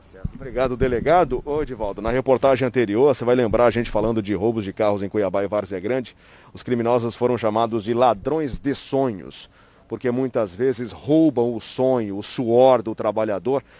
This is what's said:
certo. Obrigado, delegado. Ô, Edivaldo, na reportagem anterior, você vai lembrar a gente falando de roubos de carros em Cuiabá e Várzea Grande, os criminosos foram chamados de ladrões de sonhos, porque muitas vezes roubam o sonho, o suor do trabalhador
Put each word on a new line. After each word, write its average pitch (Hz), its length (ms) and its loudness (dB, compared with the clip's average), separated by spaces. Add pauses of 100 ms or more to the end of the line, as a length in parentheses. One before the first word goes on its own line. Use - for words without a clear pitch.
(100)
certo. 95 240 -12
Obrigado, 127 420 -2
delegado. 127 680 2
Ô, 147 180 -4
Edivaldo, 107 400 -6
na 113 80 -2
reportagem 131 560 2
anterior, 120 480 2
você 123 100 -6
vai 123 120 4
lembrar 117 300 4
a 113 40 6
gente 117 200 -2
falando 110 300 0
de 101 140 -4
roubos 107 300 -2
de 95 80 -8
carros 104 320 0
em 95 40 -8
Cuiabá 98 360 0
e - 20 -2
Várzea 98 320 -4
Grande, 113 380 -4 (360)
os - 120 -16
criminosos 120 500 0
foram 120 240 0
chamados 110 460 0
de 117 100 -2
ladrões 127 640 0
de 139 160 -4
sonhos, 113 720 -4 (380)
porque 113 240 -4
muitas 120 420 -2
vezes 120 380 -4
roubam 120 640 2
o 107 60 -8
sonho, 120 580 -2
o 104 60 -10
suor 123 580 4
do 110 100 -6
trabalhador 110 680 -2 (180)